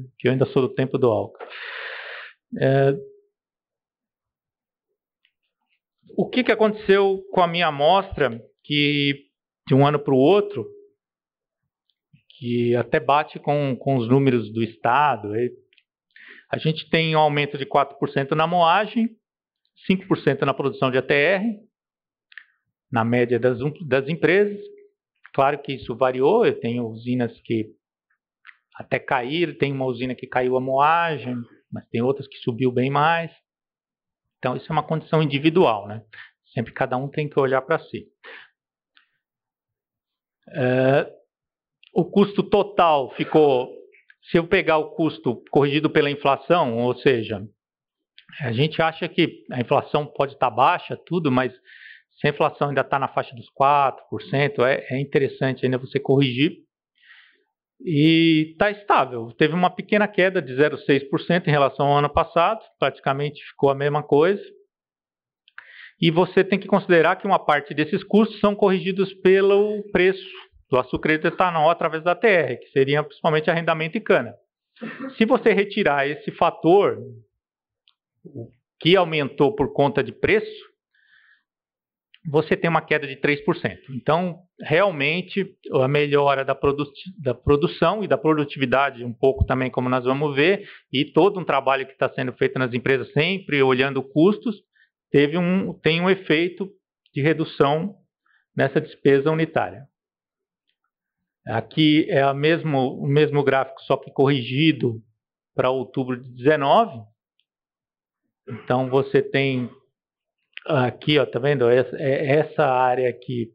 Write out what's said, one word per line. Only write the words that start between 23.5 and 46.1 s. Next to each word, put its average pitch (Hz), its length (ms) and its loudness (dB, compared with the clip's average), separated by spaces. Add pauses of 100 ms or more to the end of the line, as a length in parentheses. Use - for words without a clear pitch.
das 135 220 0
empresas. 185 520 0 (760)
Claro 143 280 0
que 143 120 -10
isso 113 220 -10
variou, 131 500 2
eu 127 140 0
tenho 120 280 -6
usinas 120 540 -6
que 110 260 -4 (1080)
até - 240 -6
caíram, 147 560 -4
tem 143 180 -2
uma 131 140 -4
usina 127 300 -6
que - 100 -16
caiu 127 320 -2
a 127 40 0
moagem, 139 760 -2 (360)
mas - 180 -14
tem 117 120 -4
outras 139 260 -4
que - 100 -20
subiu 123 340 -4
bem 123 180 -2
mais. 156 420 -2 (1080)
Então, 127 180 -4
isso 139 140 -12
é - 20 -6
uma 151 160 -2
condição 156 340 0
individual, 139 640 2
né? 110 160 -12 (500)
Sempre 113 200 -6
cada 127 240 -2
um 139 120 -6
tem 147 200 -6
que 147 100 -2
olhar 131 220 0
pra 160 180 -4
si. - 280 -14 (2500)
É, 131 640 0 (800)
o 175 100 0
custo 202 380 0
total 160 680 0
ficou, 143 600 2 (600)
se 175 60 2
eu 165 100 0
pegar 160 300 2
o 156 180 -4
custo 139 560 -4
corrigido 147 400 2
pela 147 180 2
inflação, 139 720 0